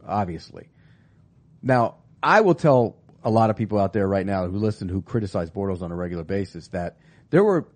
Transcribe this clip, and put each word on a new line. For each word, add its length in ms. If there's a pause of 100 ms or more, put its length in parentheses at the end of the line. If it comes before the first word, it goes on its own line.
obviously. 600 (920)
Now, 340 (260)
I 200
will 140
tell 400 (280)
a 60
lot 200
of 80
people 220
out 140
there 140
right 180
now 220
who 100
listen, 320
who 120
criticize 480
Bortles 320
on 100
a 40
regular 280
basis, 460
that 280 (320)
there 140
were 320